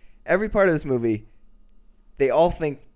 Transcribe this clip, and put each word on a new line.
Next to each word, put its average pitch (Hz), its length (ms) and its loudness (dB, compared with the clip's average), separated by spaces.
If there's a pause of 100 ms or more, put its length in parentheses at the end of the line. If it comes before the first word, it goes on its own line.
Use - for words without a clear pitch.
(240)
every 208 240 0
part 202 200 2
of 165 60 2
this 147 100 -4
movie, 117 440 -2 (880)
they 139 140 0
all 160 200 2
think 151 320 -6 (140)